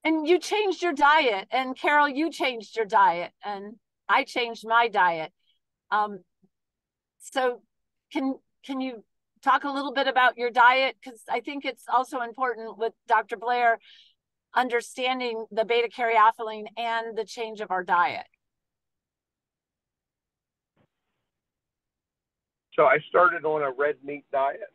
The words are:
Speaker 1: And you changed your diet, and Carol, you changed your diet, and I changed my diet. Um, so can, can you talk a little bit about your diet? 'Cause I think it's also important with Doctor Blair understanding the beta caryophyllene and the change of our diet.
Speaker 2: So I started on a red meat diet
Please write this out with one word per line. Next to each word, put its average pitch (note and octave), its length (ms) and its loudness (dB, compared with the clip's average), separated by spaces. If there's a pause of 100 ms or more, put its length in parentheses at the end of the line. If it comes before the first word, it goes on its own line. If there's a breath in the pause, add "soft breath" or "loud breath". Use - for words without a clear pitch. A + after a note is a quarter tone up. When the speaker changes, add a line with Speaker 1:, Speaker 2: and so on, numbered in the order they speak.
Speaker 1:
And D#4 240 0
you F4+ 100 6
changed G4+ 460 -2
your F4 100 -2
diet, C#4 560 2
and C4 260 -2
Carol, D4 320 2
you C#4+ 220 -2
changed B3 460 -6
your A3 100 0
diet, F#3 460 4 (120)
and G3+ 340 -10 (300)
I B3+ 180 2
changed A#3 420 -6
my A#3 220 4
diet. F3 420 0 (580)
Um, G#3 300 -2 (1000)
so B3 440 -4 (520)
can, C4+ 220 -4 (280)
can C4 180 -8
you A#3+ 220 -8 (380)
talk C#4 220 2
a C#4+ 80 -6
little C4+ 220 -6
bit C4 140 0
about B3+ 300 2
your A#3+ 140 -4
diet? B3+ 520 4
'Cause A#3+ 240 -18
I - 120 -4
think C#4+ 260 -10
it's B3+ 260 -10
also B3+ 300 -2
important A3+ 560 -6
with A3+ 160 -4 (140)
Doctor A3 300 0
Blair A#3 420 2 (760 soft breath)
understanding A#3+ 960 -4
the A3 140 -2
beta A#3 240 0
caryophyllene A3 760 2 (100)
and A3+ 400 -6
the A3 80 -4
change A3 360 -10
of F#3+ 100 -6
our F#3 120 -2
diet. F3 440 0 (4000)
Speaker 2:
So D#3+ 120 4
I C#3 220 4
started F3 380 2
on D#3 160 -2
a C#3 100 -2
red C#3+ 320 -2
meat C#3+ 300 -12
diet C3+ 260 -2 (160)